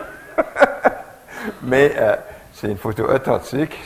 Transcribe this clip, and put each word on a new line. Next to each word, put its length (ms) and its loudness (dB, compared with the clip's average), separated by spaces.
<laughs> 920 -6
mais, 340 4
euh, 200 2
c'est 160 -6
une 100 -4
photo 260 -4
authentique. 720 0